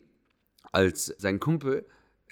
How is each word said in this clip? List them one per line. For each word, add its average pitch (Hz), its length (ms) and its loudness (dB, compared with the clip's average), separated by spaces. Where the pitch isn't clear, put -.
als 92 340 2
sein 98 200 0
Kumpel 139 460 -2